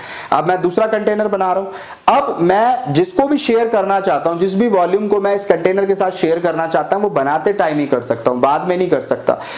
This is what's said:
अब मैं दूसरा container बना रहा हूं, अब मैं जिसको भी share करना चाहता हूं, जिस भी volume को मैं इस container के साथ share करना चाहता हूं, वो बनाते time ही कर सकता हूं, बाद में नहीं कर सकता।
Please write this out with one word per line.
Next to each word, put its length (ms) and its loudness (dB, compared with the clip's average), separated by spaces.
अब 160 0
मैं 140 2
दूसरा 240 0
container 420 0
बना 240 0
रहा 100 -2
हूं, 520 -2
अब 260 0
मैं 540 2
जिसको 340 2
भी 100 2
share 300 0
करना 320 0
चाहता 300 0
हूं, 80 -2
जिस 160 0
भी 140 2
volume 400 2
को 120 2
मैं 160 0
इस 100 -6
container 400 2
के 80 2
साथ 160 0
share 280 0
करना 280 -2
चाहता 300 0
हूं, 60 -2
वो 80 2
बनाते 420 0
time 260 0
ही 80 0
कर 160 0
सकता 280 -2
हूं, 100 -2
बाद 280 0
में 80 0
नहीं 140 0
कर 100 2
सकता। 380 -2